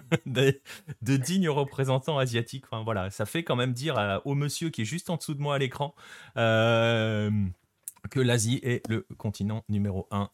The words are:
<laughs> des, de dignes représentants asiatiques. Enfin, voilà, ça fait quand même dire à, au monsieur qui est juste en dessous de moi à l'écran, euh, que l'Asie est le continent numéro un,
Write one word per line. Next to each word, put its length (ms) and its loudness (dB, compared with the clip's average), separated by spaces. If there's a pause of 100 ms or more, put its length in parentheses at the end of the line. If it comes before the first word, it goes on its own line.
<laughs> 200 0
des, 360 2 (400)
de 160 2
dignes 320 2
représentants 640 0
asiatiques. 540 0
Enfin, 120 -6
voilà, 280 -2
ça 160 -4
fait 180 -4
quand 120 0
même 180 0
dire 240 -2
à, 280 0
au 80 -2
monsieur 360 -2
qui 120 -4
est 40 0
juste 240 -6
en 60 -2
dessous 180 -6
de 80 -6
moi 140 0
à 20 0
l'écran, 360 -2 (440)
euh, 920 4 (800)
que 100 0
l'Asie 420 2
est 260 -2
le 180 -2 (100)
continent 520 -4
numéro 420 -2
un, 240 -2